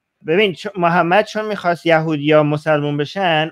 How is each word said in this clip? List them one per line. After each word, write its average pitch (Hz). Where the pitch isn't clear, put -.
ببین، 185
چ-، 175
محمد 175
چون 214
می‌خواست 180
یهودیا 156
مسلمون 147
بشن، 160